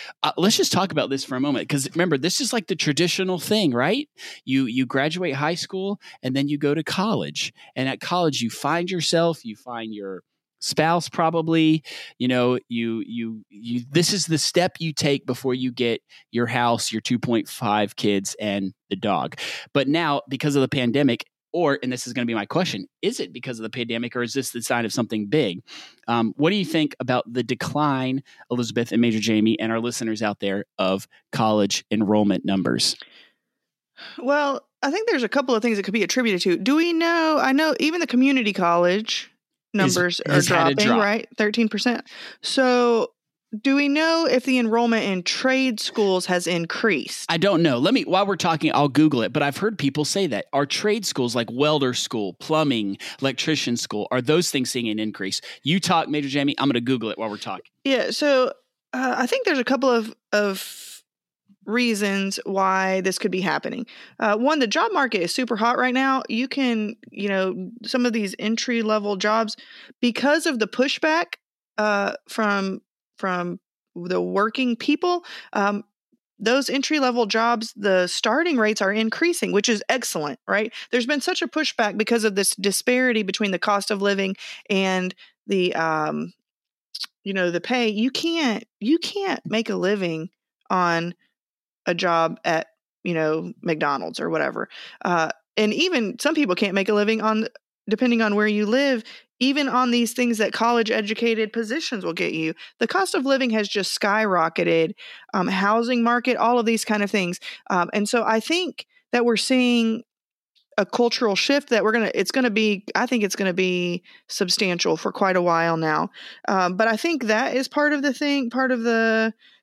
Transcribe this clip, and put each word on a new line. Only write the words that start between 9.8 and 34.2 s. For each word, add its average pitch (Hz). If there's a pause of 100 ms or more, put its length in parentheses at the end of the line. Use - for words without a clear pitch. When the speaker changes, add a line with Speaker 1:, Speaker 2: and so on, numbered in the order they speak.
Speaker 1:
your 98 (360)
spouse 165
probably, 160 (340)
you 127
know, 127 (100)
you, 113
you, 113
you, 117
this 165
is 185
the 160
step -
you 165
take 143
before 127
you 127
get 117 (320)
your 117
house, 117
your 110
two 120
point 117
five 104
kids, 101
and 101 (160)
the -
dog. 90 (380)
But 139
now, 151
because 139
of 139
the 127
pandemic, 127 (260)
or, 151
and 127
this 123
is 120
gonna 120
be 117
my 104
question, 147 (160)
is 220
it -
because 123
of 110
the 110
pandemic, 117
or 120
is 117
this 131
the 120
sign 117
of 104
something 107
big? 104 (480)
Um, 117
what 151
do 208
you 196
think 156
about 123
the 120
decline, 131 (280)
Elizabeth 117
and 110
Major 113
Jamie, 110
and 110
our 113
listeners 113
out 104
there, 98 (140)
of 95 (260)
college 107
enrollment 107
numbers? 92 (1200)
Speaker 2:
Well, 285 (160)